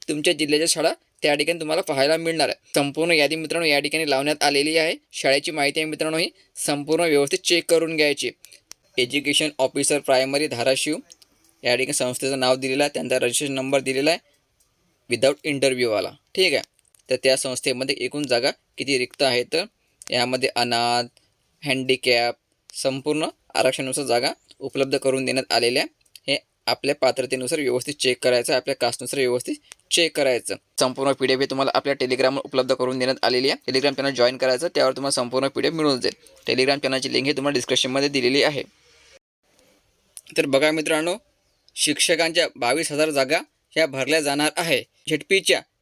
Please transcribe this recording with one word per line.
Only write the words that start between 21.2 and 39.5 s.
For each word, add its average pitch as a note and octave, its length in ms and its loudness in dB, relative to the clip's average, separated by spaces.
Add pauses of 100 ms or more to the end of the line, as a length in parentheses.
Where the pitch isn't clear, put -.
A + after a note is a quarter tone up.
हँडिकॅप B2+ 720 2 (380)
संपूर्ण D3 540 -2 (280)
आरक्षणानुसार C3 500 0
जागा A#2+ 260 0 (280)
उपलब्ध C3+ 380 -2
करून C3 280 0
देण्यात B2+ 260 -4
आलेल्या A#2+ 320 2
आहे. - 480 -12
हे C#3+ 60 0 (300)
आपल्या B2+ 280 -2
पात्रतेनुसार B2+ 640 -2
व्यवस्थित B2+ 340 -2
चेक - 300 -2
करायचं, B2 300 2
आपल्या C3 220 -2
कास्टनुसार B2 440 -4
व्यवस्थित B2 360 0 (360)
चेक E3 260 2
करायचं. B2+ 380 0 (240)
संपूर्ण C3 320 2
पीडीएफ C3 280 0
हे C#3 60 0
तुम्हाला C3+ 280 -2
आपल्या C#3 280 0
Telegram-वर C3 440 0
उपलब्ध C3 280 -2
करून B2+ 260 -2
देण्यात B2+ 260 0
आलेली B2 240 2
आहे. - 220 -4
Telegram C3+ 240 0
चॅनेल C3+ 200 -2
जॉईन B2 220 2
करायचं, C3 380 0
त्यावर C3 200 2
तुम्हाला C#3 200 -4
संपूर्ण B2+ 320 -2
पीडीएफ C#3 260 -2
मिळून D3 260 0
जाईल. - 160 -2 (340)
Telegram C3 300 2
चॅनलची C3 340 -2
लिंक B2+ 140 0
ही C#3+ 60 0
तुम्हाला C#3+ 220 -2
डिस्क्रिप्शनमध्ये C3 540 0
दिलेली C3+ 340 2
आहे. C#3 200 0 (1700)